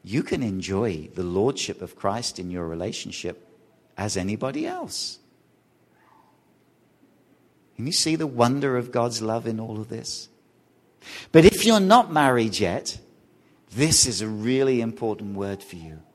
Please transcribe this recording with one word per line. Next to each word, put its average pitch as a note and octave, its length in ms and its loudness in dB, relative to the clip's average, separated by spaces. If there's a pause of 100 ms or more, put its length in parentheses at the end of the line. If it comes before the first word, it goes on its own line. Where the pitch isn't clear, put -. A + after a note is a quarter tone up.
you G#2 180 -4
can D3 220 -4
enjoy F#2+ 720 -4
the F#2 80 -4
lordship G2+ 580 -2
of F2+ 140 -14
Christ - 420 -4
in F2+ 140 -10
your F2 160 -6
relationship F2 800 -8 (500)
as G2+ 180 -6
anybody A#2 520 -4
else. - 500 -10 (2500)
Can A#2 120 -6
you - 60 -4
see D#3+ 220 2
the D#3 120 -2
wonder B2+ 500 2
of A#2+ 140 -4
God's A#2 300 0
love A2+ 260 -2
in A2 120 -4
all A2+ 200 -8
of A2 100 -10
this? - 400 -12 (1000)
But D#3+ 140 10
if - 200 8
you're A3 140 6
not G3 340 6
married A#2+ 460 2
yet, G2 400 -2 (720)
this C#3+ 340 2
is G#2 160 -4
a A2 60 -4
really B2 540 2
important A2 540 -6
word G2 280 -6
for - 120 -18
you. D#2+ 240 -16 (160)